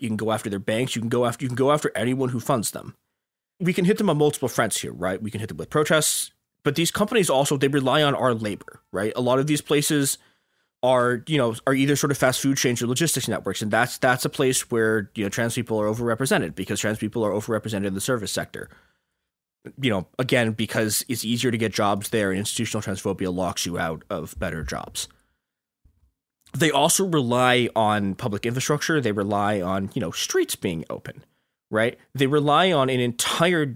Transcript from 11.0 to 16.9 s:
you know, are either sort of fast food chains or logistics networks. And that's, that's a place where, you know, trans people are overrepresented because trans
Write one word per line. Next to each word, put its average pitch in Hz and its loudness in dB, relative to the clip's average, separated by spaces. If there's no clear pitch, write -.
you 156 0
know, 117 2
are 135 4
either 135 4
sort 143 0
of 135 -2
fast 127 4
food 135 0
chains 123 0
or 120 -2
logistics 127 0
networks. 98 -4
And 107 -4
that's, 117 2
that's 127 2
a - 2
place 131 0
where, 110 2
you 107 -2
know, 101 -2
trans 117 -2
people 113 -2
are 104 0
overrepresented 117 0
because 98 -6
trans 107 -2